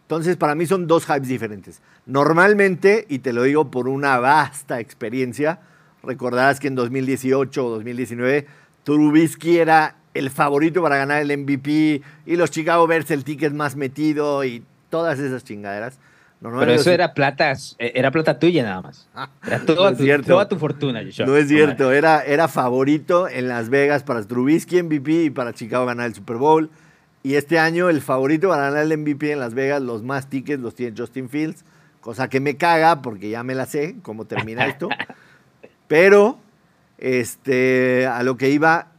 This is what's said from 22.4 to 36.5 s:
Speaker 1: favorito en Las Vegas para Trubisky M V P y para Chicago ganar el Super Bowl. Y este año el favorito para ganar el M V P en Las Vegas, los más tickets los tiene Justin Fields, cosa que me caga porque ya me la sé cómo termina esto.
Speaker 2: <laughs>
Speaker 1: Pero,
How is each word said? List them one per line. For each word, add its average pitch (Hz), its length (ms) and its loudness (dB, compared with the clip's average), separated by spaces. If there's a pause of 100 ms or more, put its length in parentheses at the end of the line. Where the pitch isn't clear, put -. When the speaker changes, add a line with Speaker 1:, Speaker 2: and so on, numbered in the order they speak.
Speaker 1:
favorito 143 800 0
en 127 220 -6
Las 117 200 -4
Vegas 143 340 2
para 120 220 -4
Trubisky 131 520 0
M 175 100 2
V 151 140 -2
P 156 240 0
y 151 40 0
para 120 240 -6
Chicago 123 320 -4
ganar 120 220 -4
el 110 80 -6
Super 101 220 -10
Bowl. 156 320 4 (540)
Y 135 120 -2
este 147 240 2
año 165 300 2
el 151 120 2
favorito 143 460 0
para 156 220 2
ganar 147 140 0
el 156 100 0
M 151 100 -4
V 147 140 -2
P 151 160 -4
en 147 80 -4
Las 117 120 -8
Vegas, 135 280 -2
los 117 200 -6
más 135 280 -8
tickets 135 320 -6
los 113 140 -10
tiene 120 220 -8
Justin 123 300 -10
Fields, 151 380 -8 (340)
cosa 117 300 -8
que 131 100 -2
me 139 160 -2
caga 165 460 2
porque 104 280 -10
ya 113 140 -8
me 127 100 -8
la 131 120 -4
sé 156 360 -6
cómo 110 240 -14
termina 110 400 -4
esto. 139 220 -6 (520)
Speaker 2:
<laughs> - 500 -20
Speaker 1:
Pero, 202 500 6 (580)